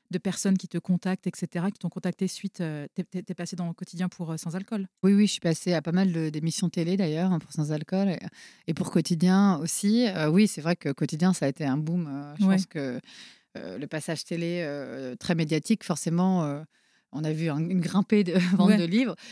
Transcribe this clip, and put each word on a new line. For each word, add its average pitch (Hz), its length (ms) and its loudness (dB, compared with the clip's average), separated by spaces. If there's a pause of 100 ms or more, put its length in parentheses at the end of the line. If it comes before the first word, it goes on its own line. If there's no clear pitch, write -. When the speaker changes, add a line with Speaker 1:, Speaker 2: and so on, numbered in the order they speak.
(100)
Speaker 1:
de 180 80 -4
personnes 190 400 0
qui - 100 -6
te 175 100 -6
contactent, 185 480 -2
et 180 80 -4
cetera, 175 360 -4
qui - 80 -14
t'ont 180 100 -6
contacté 180 400 -4
suite, - 320 -10
euh, 151 340 -6
t'es, 185 100 -6
t'es, 180 180 -8
t'es 180 120 -10
passée 175 220 -8
dans 175 100 -6
le 165 60 -6
Quotidien 180 360 -6
pour, 165 220 -8
euh, 160 60 -4
Sans 160 180 -8
Alcool ? 196 320 -6 (160)
Speaker 2:
Oui, 196 120 6
oui, 202 120 6
je 196 60 0
suis - 80 -6
passée 175 320 0
à 156 100 0
pas 165 100 -2
mal 185 200 4
de, 160 160 0
d'émissions 160 400 -2
télé 175 280 0
d'ailleurs, 180 360 2
hein, 165 60 2
pour - 140 -8
Sans 156 200 -2
Alcool 185 380 0
et, 160 80 -2 (500)
et 165 60 -2
pour - 160 -4
Quotidien 180 680 4
aussi. 208 480 2
Euh, 170 220 0
oui, 196 180 6
c'est - 140 -4
vrai 165 160 0
que - 160 -4
Quotidien, 165 400 2
ça 165 140 0
a - 20 2
été 143 160 -4
un 135 140 0
boom. 165 300 -2
Euh, 143 300 -12
je 208 60 2
Speaker 1:
Ouais. 190 120 6
Speaker 2:
pense 190 100 0
que, 135 340 -6 (560)
euh, 92 220 -10
le 143 80 -8
passage 156 380 -6
télé, 170 380 -4
euh, 135 540 -8
très - 180 -2
médiatique, 160 500 0
forcément, 175 600 0
euh, 143 160 -4 (520)
on 151 120 -6
a 156 80 -2
vu 160 160 -2
un, 143 100 -2
une 175 220 0
grimpée 196 440 2
de 170 100 -2
<laughs> 180 220 4
vente 202 120 8
Speaker 1:
Ouais. 214 80 8
Speaker 2:
de 180 80 4
livres. 202 320 0 (160)